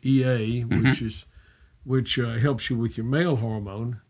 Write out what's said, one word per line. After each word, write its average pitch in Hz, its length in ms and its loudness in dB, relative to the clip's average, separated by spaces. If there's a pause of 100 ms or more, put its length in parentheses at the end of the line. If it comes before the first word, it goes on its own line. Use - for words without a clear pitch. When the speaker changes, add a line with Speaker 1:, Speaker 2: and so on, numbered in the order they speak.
Speaker 1:
E 135 180 4
A, 127 140 2 (260)
Speaker 2:
Mm-hmm. 113 200 2
Speaker 1:
which 131 180 2
is, 110 240 -6 (580)
which, 131 360 0
uh, 117 140 -2
helps 117 360 0
you 123 80 0
with 113 200 -2
your 113 80 -4
male 147 320 2
hormone. 110 720 -4